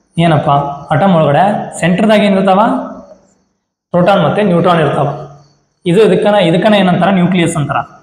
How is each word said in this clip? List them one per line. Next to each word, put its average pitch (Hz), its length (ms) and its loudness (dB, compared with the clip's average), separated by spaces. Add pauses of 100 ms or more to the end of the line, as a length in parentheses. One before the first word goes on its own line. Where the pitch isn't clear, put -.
(180)
ಏನಪ್ಪ, 160 320 0 (440)
Atom 180 220 2
ಒಳಗಡೆ 160 640 0
ಸೆಂಟರ್ದಾಗ 208 400 0
ಏನಿರ್ತಾವ? 196 400 2 (1300)
Proton 180 320 2
ಮತ್ತೆ 147 200 -2
neutron 175 380 0
ಇರ್ತಾವ. 139 260 -2 (800)
ಇದು 180 160 2
ಇದಕ್ಕನ, 208 340 2
ಇದಕ್ಕನ 185 380 2
ಏನಂತಾರ? 185 360 0
Nucleus 175 480 0
ಅಂತಾರ. 139 200 -4 (260)